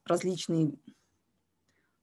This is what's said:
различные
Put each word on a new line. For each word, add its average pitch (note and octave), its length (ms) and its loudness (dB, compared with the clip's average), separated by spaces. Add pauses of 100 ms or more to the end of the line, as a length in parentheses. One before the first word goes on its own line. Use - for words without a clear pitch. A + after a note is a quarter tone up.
различные E3+ 680 0 (1300)